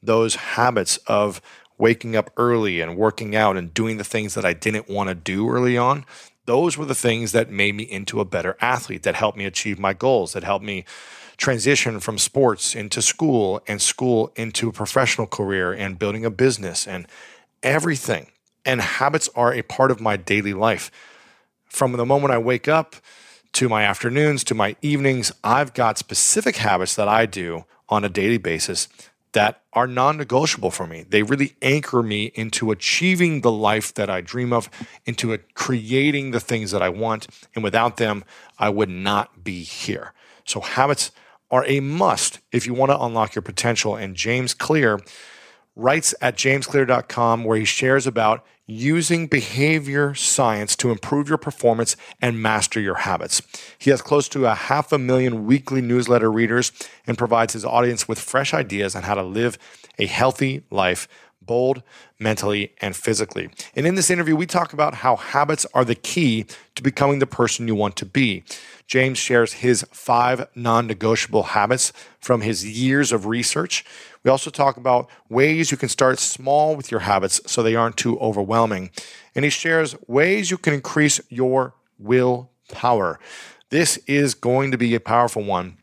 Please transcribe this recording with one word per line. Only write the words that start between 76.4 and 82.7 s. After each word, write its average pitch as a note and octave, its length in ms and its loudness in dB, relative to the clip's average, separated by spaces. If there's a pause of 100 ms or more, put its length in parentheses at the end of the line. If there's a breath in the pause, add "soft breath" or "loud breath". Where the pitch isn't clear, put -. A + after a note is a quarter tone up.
with C3+ 160 -10
your A2+ 80 -2
habits F#2+ 460 2
so - 140 -2
they A2+ 140 2
aren't A#2 220 0
too - 240 0
overwhelming. G#2 720 0 (440 loud breath)
And C3 100 0
he D3 60 2
shares D#3+ 460 0 (100)
ways F3 440 2
you F#3 80 -2
can D3+ 160 0
increase D3 540 2
your B2+ 460 0 (240)
willpower. B2 1200 0 (520 loud breath)